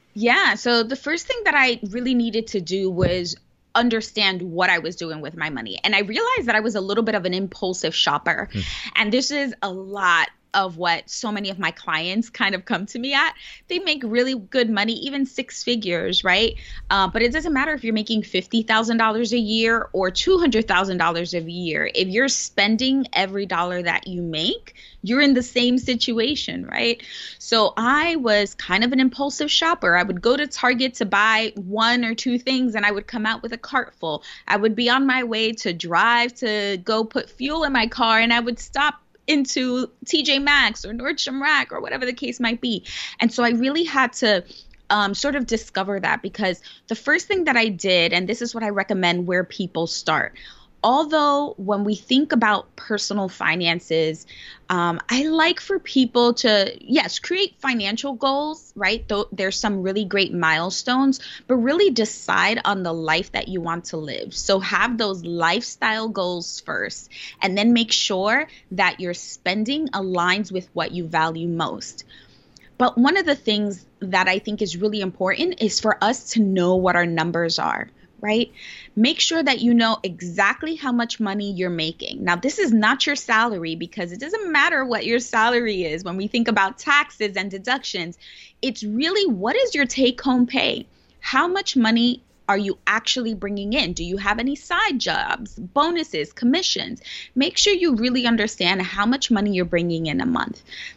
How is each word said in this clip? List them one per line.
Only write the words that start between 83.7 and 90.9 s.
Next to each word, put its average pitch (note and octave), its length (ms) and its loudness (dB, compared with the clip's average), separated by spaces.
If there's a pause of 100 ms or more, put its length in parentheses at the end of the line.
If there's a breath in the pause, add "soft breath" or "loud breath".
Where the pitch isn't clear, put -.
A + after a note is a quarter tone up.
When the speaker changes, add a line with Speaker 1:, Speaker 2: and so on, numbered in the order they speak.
Speaker 1:
because F3 340 -8
it F#3 100 -12
doesn't F#4 300 -6
matter D4+ 340 4
what A3+ 220 -2
your A#3 140 2
salary A3+ 640 0
is D#3+ 180 -6
when F3+ 140 -6
we G3 100 -4
think A#3 220 0
about G3 300 2
taxes C#4+ 580 0
and F#3+ 140 -4
deductions. F#3+ 680 -4 (420 loud breath)
It's B3+ 220 -4
really, D#4 500 0
what G#3 220 -2
is B4 200 0
your C#4+ 120 2
take-home B3+ 600 2
pay? - 400 0 (340 soft breath)